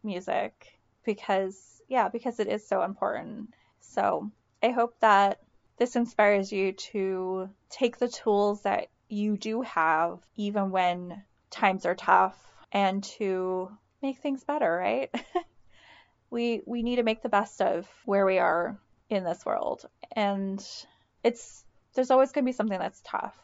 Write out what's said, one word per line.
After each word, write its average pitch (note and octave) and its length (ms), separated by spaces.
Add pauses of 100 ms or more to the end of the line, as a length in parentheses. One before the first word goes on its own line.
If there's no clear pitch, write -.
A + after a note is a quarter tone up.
music, G3 720 (280)
because, G3 800
yeah, A#3 220
because A#3 320
it G3+ 60
is G#3+ 200
so F#3+ 160
important. G#3 720 (260)
So G3+ 500 (320)
I A#3 100
hope A#3 280
that G3+ 400 (380)
this A#3+ 180
inspires G#3 560
you G3 220
to F#3+ 760 (200)
take A#3+ 280
the B3 120
tools G#3 540
that - 260 (180)
you G#3 300
do A3 240
have, E3 580 (160)
even G3+ 360
when F3+ 520 (260)
times F#3+ 360
are F3 100
tough, F#3+ 420 (360)
and G3 300
to F#3 680 (300)
make C4+ 180
things C#4 240
better, B3 320
right? G#3 340 (240)
<laughs> F4 120 (880)
We, A#3 340
we A#3 180
need A#3+ 140
to A#3+ 60
make A3 180
the A#3+ 80
best G3+ 320
of G3+ 260 (160)
where G3 220
we F#3+ 140
are F3 380 (320)
in G3 140
this F3 220
world. - 400 (260)
And G3 480 (640)
it's, - 400 (300)
there's C4 180
always C4 220
gonna C#4 120
be B3+ 60
something G#3 280
that's F#3 260
tough. - 280 (100)